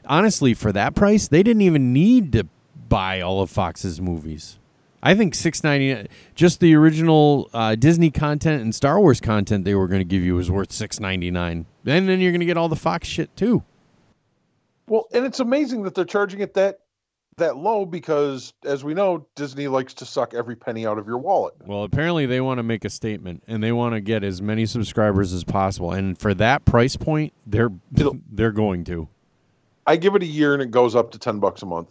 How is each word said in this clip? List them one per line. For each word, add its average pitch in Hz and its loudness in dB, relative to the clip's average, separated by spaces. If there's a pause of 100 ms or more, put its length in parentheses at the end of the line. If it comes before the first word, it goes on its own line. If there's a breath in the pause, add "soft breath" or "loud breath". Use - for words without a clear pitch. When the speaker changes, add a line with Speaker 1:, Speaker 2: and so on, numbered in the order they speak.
Speaker 1:
Honestly, 151 2
for - -2
that 110 0
price, 202 4
they 156 4
didn't 220 4
even 147 4
need 185 4
to 107 2 (440)
buy 95 0
all 92 0
of 92 0
Fox's 87 -4
movies. 80 -8 (420)
I 175 4
think 202 0
six - -4
ninety-nine, 135 -2 (280 loud breath)
just 170 4
the 165 8
original, 156 4
uh, 113 0
Disney 160 4
content 147 -2
and 110 -4
Star 151 2
Wars 151 6
content 104 0
they 101 0
were 95 2
gonna 95 0
give 90 0
you 90 2
was 90 -2
worth 95 -2
six - -8
ninety-nine. 87 -4 (200)
And 185 2
then 185 2
you're 180 2
gonna 175 -2
get 170 -2
all 165 -2
the 156 -2
Fox 165 -6
shit, - -8
too. 214 0 (1200)
Speaker 2:
Well, 220 0
and 247 2
it's 262 -6
amazing 254 0
that 185 -6
they're 180 0
charging 202 -2
it 196 -8
that, 196 0 (560)
that 151 -2
low 202 -2
because, 147 -4 (100)
as 143 -4
we 147 -6
know, 175 -2 (100)
Disney 139 -8
likes 131 -2
to - -16
suck 120 -4
every 117 -6
penny 113 -8
out 107 -2
of 101 -12
your 117 -6
wallet. 143 -2 (100)
Speaker 1:
Well, 101 -6
apparently 151 -2
they 127 -2
wanna 131 -4
make 113 -4
a 101 -4
statement, 92 -10
and 110 -4
they 113 0
wanna 117 -2
get 104 -2
as 95 -6
many 110 -2
subscribers 101 0
as 87 -6
possible. 92 -2
And 95 -4
for 104 0
that 113 2
price 123 4
point, 156 -4 (140)
they're, 110 0 (240)
Speaker 2:
It'll 139 2
Speaker 1:
<laughs> - -20
they're 110 0
going 101 -2
to. 82 -8 (800)
Speaker 2:
I 156 4
give 185 2
it 202 2
a 175 -4
year, 147 2
and 139 0
it 127 -6
goes 120 2
up - 2
to 107 -20
ten 104 -6
bucks 98 -2
a - -12
month. 85 -8